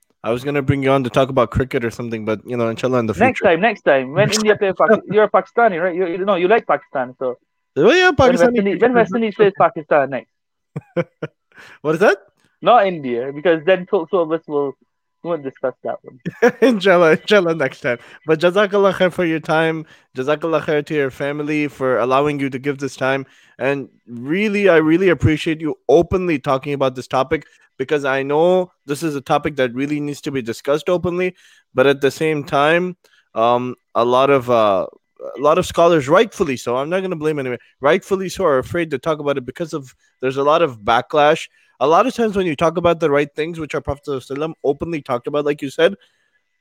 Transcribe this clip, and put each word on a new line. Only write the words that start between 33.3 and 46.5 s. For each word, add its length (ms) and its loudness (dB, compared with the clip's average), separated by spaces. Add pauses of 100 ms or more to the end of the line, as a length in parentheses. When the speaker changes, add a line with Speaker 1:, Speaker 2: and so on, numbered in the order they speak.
Speaker 1:
um, 400 0 (200)
a 100 2
lot 240 4
of, 200 0
uh, 380 2 (480)
a 60 -12
lot 160 4
of 80 0
scholars, 420 2
rightfully 500 2
so, 200 -4
I'm 120 -6
not 120 -4
gonna 140 -6
blame 240 -4
anyone, 180 -6 (240)
rightfully 480 0
so, 160 -4
are 140 4
afraid 320 -4
to 80 -4
talk 200 -4
about 180 -4
it 80 -8
because 280 -10
of, 200 -12 (280)
there's 160 -2
a 60 0
lot 180 4
of 200 -2
backlash. 680 2 (320)
A 80 2
lot 200 4
of 80 -4
times 200 -2
when 120 -2
you 80 -4
talk 220 0
about 220 0
the 120 0
right 240 0
things, 240 -8
which 160 -8
our 60 -4
Prophet 240 -10
sallallahu 260 -8
alaihi 60 -8
wasallam 160 -6 (100)
openly 380 -4
talked 260 -6
about, 180 -2
like 160 -2
you 80 -8
said, 240 2 (680)